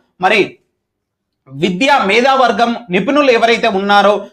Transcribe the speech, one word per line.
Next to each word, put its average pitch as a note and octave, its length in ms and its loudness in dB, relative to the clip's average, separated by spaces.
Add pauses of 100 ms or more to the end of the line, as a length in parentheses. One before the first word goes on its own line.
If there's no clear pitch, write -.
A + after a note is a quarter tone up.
(200)
మరి G3 360 0 (920)
విద్యా F#3+ 560 -2
మేధావర్గం A#3 720 0 (140)
నిపుణులు C#4 400 0
ఎవరైతే A3+ 380 2
ఉన్నారో G3+ 640 2